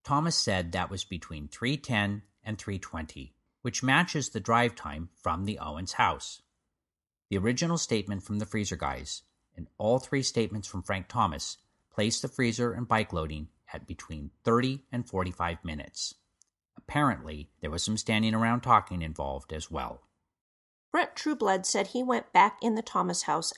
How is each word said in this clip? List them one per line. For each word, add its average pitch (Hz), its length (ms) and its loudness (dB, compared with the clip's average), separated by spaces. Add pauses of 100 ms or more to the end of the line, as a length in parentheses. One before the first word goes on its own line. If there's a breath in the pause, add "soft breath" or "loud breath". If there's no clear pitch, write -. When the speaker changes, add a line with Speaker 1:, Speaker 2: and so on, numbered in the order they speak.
Speaker 1:
Thomas 151 320 0
said 90 340 2
that 90 180 -2
was 95 140 -6
between 78 460 -10
three 131 280 -2
ten 104 460 0 (220)
and 107 140 -6
three 98 200 -6
twenty, - 560 -10 (280)
which 120 200 -4
matches 143 460 2
the 113 100 -6
drive 117 380 2
time 78 320 -8 (120)
from 85 240 -2
the 104 140 -4
Owens 78 360 -8
house. - 480 2 (840)
The 98 100 0
original 123 380 2
statement 104 460 -2
from 104 160 -2
the 104 80 -2
Freezer 101 300 -2
guys 69 460 -6 (340)
and 80 100 -12 (120)
all 110 200 4
three 135 240 -2
statements 107 460 0
from 90 160 -6
Frank 95 240 -2
Thomas 92 500 0 (340)
placed 110 300 2
the 139 60 -2
freezer 120 440 0
and 120 140 -6
bike 110 260 2
loading 78 360 -4 (240)
at - 160 -12
between 76 420 -10 (140)
thirty 127 480 2
and 123 160 -4
forty-five 90 560 -2
minutes. 76 500 -8 (640)
Apparently, 78 720 -2 (100)
there 80 100 -4
was 82 120 -2
some 107 140 0
standing 110 360 2
around 117 280 2
talking 98 420 4
involved 71 500 -6
as 76 160 -8
well. 65 340 -6 (880)
Speaker 2:
Brent - 260 0
Trueblood 202 480 2
said 202 220 2
he 247 160 -2
went 254 320 0
back 196 260 8
in 226 140 2
the 226 80 0
Thomas 180 400 0
house 160 360 0